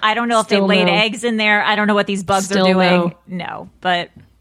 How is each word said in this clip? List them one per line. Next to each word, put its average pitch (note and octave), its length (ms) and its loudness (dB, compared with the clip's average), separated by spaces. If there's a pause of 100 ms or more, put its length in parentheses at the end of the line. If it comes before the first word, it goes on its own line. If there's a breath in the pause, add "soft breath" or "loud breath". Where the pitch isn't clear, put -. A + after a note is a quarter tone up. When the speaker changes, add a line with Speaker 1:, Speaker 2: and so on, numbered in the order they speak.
Speaker 1:
I G#3+ 100 0
don't A#3 140 -2
know A3+ 140 2
if G#3+ 40 -4
Speaker 2:
Still G3 220 2
Speaker 1:
they G3+ 100 2
laid - 80 2
Speaker 2:
no. F#3+ 80 2
Speaker 1:
eggs G#3+ 300 -2
in A#3 140 -2
there. G#3+ 260 0
I G#3+ 120 0
don't G#3 120 0
know G#3 80 2
what G3+ 100 2
these G3 180 -4
bugs F#3+ 220 -2
Speaker 2:
Still F#3+ 220 0
Speaker 1:
are F#3 60 4
doing. F3+ 420 2 (120)
Speaker 2:
no. F3+ 180 -10
Speaker 1:
No, - 240 -14 (120)
but, F3 300 -2 (300)